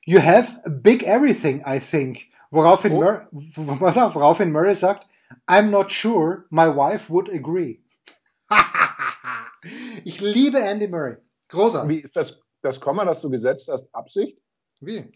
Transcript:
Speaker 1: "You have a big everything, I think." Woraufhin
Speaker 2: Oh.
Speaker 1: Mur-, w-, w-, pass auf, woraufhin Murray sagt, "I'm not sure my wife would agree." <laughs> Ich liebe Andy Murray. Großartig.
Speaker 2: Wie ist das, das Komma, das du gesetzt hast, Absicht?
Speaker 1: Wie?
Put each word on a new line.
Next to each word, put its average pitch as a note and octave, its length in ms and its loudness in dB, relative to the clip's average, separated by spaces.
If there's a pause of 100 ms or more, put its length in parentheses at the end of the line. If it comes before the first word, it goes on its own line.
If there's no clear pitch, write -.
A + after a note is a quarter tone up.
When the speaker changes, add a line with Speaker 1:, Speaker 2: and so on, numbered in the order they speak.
Speaker 1:
"You F3 180 6
have F#3+ 420 4
a E3+ 60 -8
big G#3 360 4
everything, G3 600 0
I C#3 140 -4
think." C3+ 400 -6 (300)
Woraufhin E3+ 420 4
Speaker 2:
Oh. D#3 100 0
Speaker 1:
Mur-, - 300 0
w-, D3+ 340 -14
w-, C#3+ 120 -6
pass F3+ 200 2
auf, A3 160 2
woraufhin D#3+ 380 2
Murray F3+ 240 2
sagt, F#3+ 300 -2 (400)
"I'm G#3 240 4
not G3 220 0
sure F3+ 580 -2
my E3 180 4
wife D3 440 -2
would F#3+ 180 -2
agree." D#3 500 -6 (680)
<laughs> - 1600 -4
Ich E3 160 -16
liebe B3 400 2
Andy G#3 280 -4
Murray. D3+ 280 -8 (320)
Großartig. E3 480 0
Speaker 2:
Wie D3+ 40 -8
ist C3+ 160 -20
das, - 260 -6 (200)
das C3 180 -6
Komma, F3+ 240 -4
das E3+ 180 -4
du D3 80 -8
gesetzt B2+ 420 -4
hast, - 220 -10
Absicht? - 440 -8 (420)
Speaker 1:
Wie? G3 180 -14 (180)